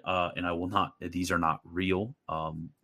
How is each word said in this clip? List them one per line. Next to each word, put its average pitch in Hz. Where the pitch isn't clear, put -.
uh, 90
and 87
I 87
will 87
not, 98
these 87
are 87
not 80
real, 92
um, 80